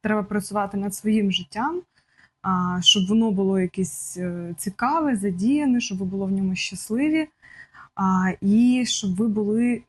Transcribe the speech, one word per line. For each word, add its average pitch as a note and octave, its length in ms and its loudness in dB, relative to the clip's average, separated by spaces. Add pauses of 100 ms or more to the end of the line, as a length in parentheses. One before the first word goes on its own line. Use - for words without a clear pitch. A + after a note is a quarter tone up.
Треба G#3+ 160 2
працювати G3+ 540 -4
над G3 180 -4
своїм G#3+ 380 2
життям, B3 500 -4 (600)
а, F3+ 400 0
щоб F#3+ 240 4
воно A3 240 2
було F#3+ 300 0
якесь, - 560 -6
е, F3 400 -8
цікаве, C4+ 600 -2
задіяне, A#3+ 640 0
щоб G3 180 -6
ви G3 60 -4
були F#3+ 220 -4
в F#3+ 40 -2
ньому F#3+ 240 0
щасливі, D4 760 -2 (640)
а, F#3 460 2
і A#3+ 460 4
щоб F#3 300 -2
ви A3 120 2
були A3 600 0